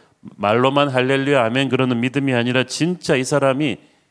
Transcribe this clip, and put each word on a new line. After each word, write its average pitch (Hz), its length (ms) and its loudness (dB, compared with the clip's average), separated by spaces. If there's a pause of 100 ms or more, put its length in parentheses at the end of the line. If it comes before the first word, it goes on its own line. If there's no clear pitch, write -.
(200)
말로만 127 680 0
할렐루야, 135 560 0
아멘 127 240 0
그러는 127 320 0
믿음이 131 340 -2
아니라 123 300 0
진짜 170 500 -2
이 131 100 0
사람이 135 540 0 (320)